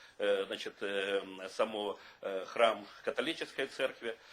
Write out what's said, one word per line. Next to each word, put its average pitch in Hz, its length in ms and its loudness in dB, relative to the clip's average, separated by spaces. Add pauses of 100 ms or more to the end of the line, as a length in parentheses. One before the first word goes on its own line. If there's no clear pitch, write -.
(180)
э, 101 280 4
значит, 101 340 -6
э, 98 420 2 (280)
само, 104 500 0 (220)
э, 95 240 -2
храм 110 420 4 (160)
католической 139 640 -2
церкви. 123 500 -2 (160)